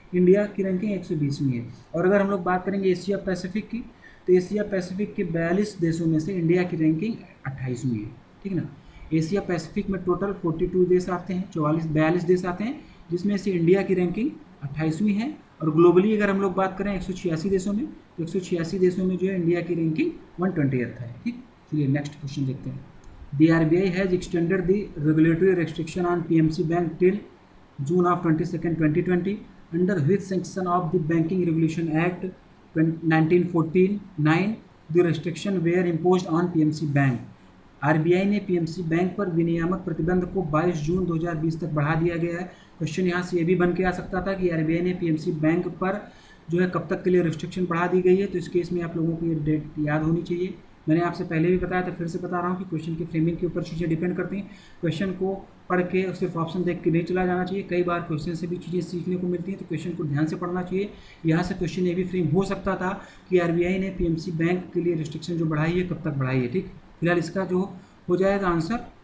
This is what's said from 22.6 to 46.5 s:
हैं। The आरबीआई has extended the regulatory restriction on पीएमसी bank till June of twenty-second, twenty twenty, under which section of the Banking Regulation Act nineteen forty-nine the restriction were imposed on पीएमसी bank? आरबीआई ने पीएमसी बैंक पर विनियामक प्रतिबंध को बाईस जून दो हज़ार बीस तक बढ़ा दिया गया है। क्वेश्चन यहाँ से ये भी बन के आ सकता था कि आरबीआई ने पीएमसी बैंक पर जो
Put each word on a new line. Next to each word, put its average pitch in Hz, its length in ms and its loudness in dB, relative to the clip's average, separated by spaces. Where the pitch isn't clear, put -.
हैं। 127 160 -12
The 151 180 6
आरबीआई 165 380 4
has 180 240 0
extended 170 520 0
the 185 100 4
regulatory 160 580 4
restriction 170 520 -2
on 175 160 2
पीएमसी 165 420 2
bank 170 320 0
till 185 180 4
June 175 280 4
of 175 120 2
twenty-second, 170 560 0
twenty 160 260 2
twenty, 180 300 0
under 180 280 2
which 180 220 4
section 185 440 -4
of 175 240 0
the 180 140 2
Banking 165 400 0
Regulation 160 420 0
Act 180 280 -2
nineteen 160 420 4
forty-nine 180 1040 2
the 175 160 4
restriction 175 580 -2
were 175 240 2
imposed 175 440 2
on 175 200 2
पीएमसी 151 440 0
bank? 135 220 2
आरबीआई 165 420 2
ने 202 140 2
पीएमसी 175 440 -2
बैंक 170 340 0
पर 196 120 -2
विनियामक 170 560 0
प्रतिबंध 175 400 0
को 190 240 -4
बाईस 165 320 2
जून 180 240 0
दो 165 100 -2
हज़ार 165 200 -2
बीस 156 260 -2
तक 156 100 -4
बढ़ा 151 240 0
दिया 170 200 0
गया 170 240 -2
है। 185 40 -6
क्वेश्चन 180 300 -2
यहाँ 175 160 0
से 180 140 -2
ये 170 60 2
भी 180 120 4
बन 175 180 2
के 185 100 0
आ 185 80 2
सकता 180 360 -6
था 196 60 -2
कि 185 160 0
आरबीआई 160 320 0
ने 180 120 0
पीएमसी 170 380 -2
बैंक 170 260 2
पर 196 200 -2
जो 170 100 2